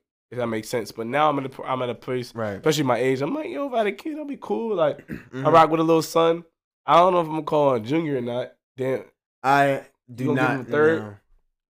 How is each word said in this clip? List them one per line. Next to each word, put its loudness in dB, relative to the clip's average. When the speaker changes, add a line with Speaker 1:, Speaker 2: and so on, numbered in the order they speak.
Speaker 1:
if -12
that -2
makes -4
sense. -6
But -10
now 0
I'm -2
at -6
a, -12
I'm -4
at -4
a -6
place, -8
Speaker 2:
Right. -4
Speaker 1:
especially 0
my 2
age, 0
I'm -4
like, -6
yo, -6
if -10
I -2
had 2
a -2
kid, -10
I'd -12
be -10
cool. -4
Like, 0
Speaker 2:
<clears throat> -
Mm-hmm. -8
Speaker 1:
I 2
rock 8
with 2
a 2
little 4
son. 0
I 4
don't 6
know 2
if -2
I'm -8
gonna -4
call 2
him -2
Junior -2
or -4
not. -6
Then -4
Speaker 2:
I 2
Speaker 1:
you -20
Speaker 2:
do -4
Speaker 1:
gonna 0
give 2
Speaker 2:
not. 0
Speaker 1:
him -6
a -10
third? 2
Speaker 2:
No. -12